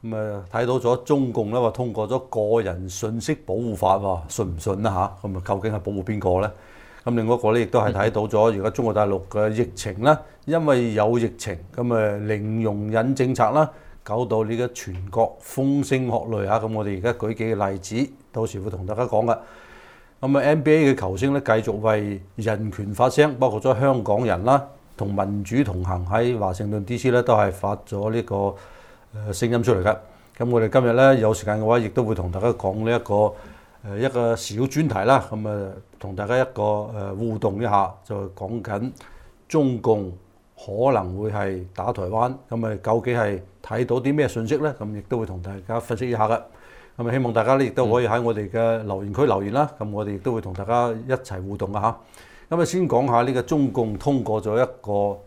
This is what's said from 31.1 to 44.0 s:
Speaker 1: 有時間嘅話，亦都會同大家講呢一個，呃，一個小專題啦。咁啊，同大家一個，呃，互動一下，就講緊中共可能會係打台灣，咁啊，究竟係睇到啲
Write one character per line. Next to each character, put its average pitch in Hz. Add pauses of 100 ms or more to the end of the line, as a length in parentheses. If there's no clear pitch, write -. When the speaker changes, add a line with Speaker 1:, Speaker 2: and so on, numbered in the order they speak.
Speaker 1:
有 110
時 110
間 104
嘅 107
話， 117
亦 107
都 123
會 110
同 90
大 95
家 107
講 107
呢 117
一 -
個， 104 (500)
呃， 101
一 120
個 117
小 110
專 151
題 104
啦。 120
咁 107
啊， 101 (280)
同 98
大 101
家 117
一 131 (100)
個， 104 (320)
呃， 98
互 110
動 101
一 117
下， 101 (140)
就 110 (140)
講 101
緊 107 (560)
中 139
共 104 (440)
可 120
能 95
會 107
係 98 (120)
打 98
台 104
灣， 113 (160)
咁 117
啊， 107
究 113
竟 123
係 101 (240)
睇 117
到 123
啲 135